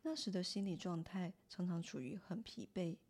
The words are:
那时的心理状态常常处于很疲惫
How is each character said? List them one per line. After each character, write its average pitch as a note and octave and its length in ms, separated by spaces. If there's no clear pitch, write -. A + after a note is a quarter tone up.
那 D#4+ 120
时 C4 160
的 F3+ 120
心 G3 240
理 F#3 100
状 E3+ 260
态 F3+ 300
常 - 180
常 E3 160
处 - 160
于 B2+ 160
很 G3 280
疲 - 320
惫 F3 220